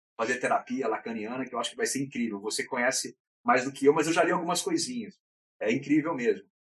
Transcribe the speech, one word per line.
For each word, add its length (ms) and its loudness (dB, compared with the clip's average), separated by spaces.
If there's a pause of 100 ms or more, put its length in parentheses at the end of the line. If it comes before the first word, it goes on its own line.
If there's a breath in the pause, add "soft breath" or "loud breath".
(180)
fazer 220 -2
terapia 480 -2
lacaniana, 580 -6
que 80 -14
eu 60 -4
acho 100 -4
que 80 -20
vai 80 -2
ser 160 -2
incrível. 400 -4
Você 220 -4
conhece 520 -2 (300)
mais 200 4
do 60 -4
que 140 0
eu, 80 10
mas 140 2
eu 60 2
já 100 6
li 80 2
algumas 320 0
coisinhas. 520 -4 (460)
É 100 2
incrível 440 2
mesmo. 320 0 (220)